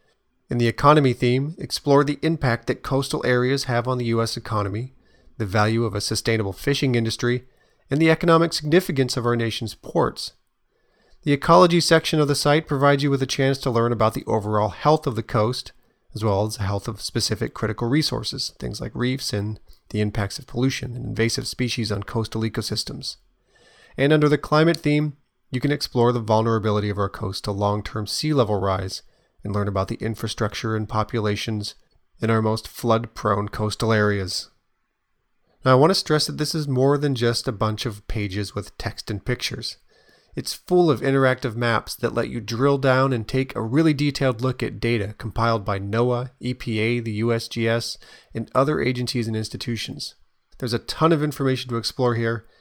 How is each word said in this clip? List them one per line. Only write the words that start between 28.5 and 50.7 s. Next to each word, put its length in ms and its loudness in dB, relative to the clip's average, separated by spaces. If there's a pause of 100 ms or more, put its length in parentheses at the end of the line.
rise 400 -2 (420)
and 120 -4
learn 120 0
about 220 -2
the 60 -4
infrastructure 840 -4
and 100 -4
populations 880 -2 (460)
in 80 0
our 140 2
most 260 -2
flood-prone 800 -2
coastal 420 -2
areas. 600 0 (1120)
Now, 80 4
I 40 8
want 140 8
to 40 2
stress 320 0
that 100 -6
this 180 -4
is 140 -4
more 300 4
than 160 0
just 340 0
a 40 0
bunch 340 -2
of 220 -10
pages 460 -4
with 220 -10
text 340 -8
and 140 -6
pictures. 540 -6 (580)
It's 180 -6
full 340 2
of 120 4
interactive 560 2
maps 400 -2
that 180 -2
let 140 -2
you 120 -8
drill 380 0
down 340 2
and 140 -2
take 300 -2
a 60 -2
really 300 4
detailed 480 0
look 220 -2
at 160 -4
data 400 -2
compiled 460 0
by 160 -2
noaa, 580 0
E 160 -4
P 240 -4
A, 220 0
the 120 -6
U 200 0
S 160 -2
G 180 -2
S, 320 -2 (340)
and 220 -8
other 260 2
agencies 460 -2
and 100 -4
institutions. 800 -8 (440)
There's 160 -4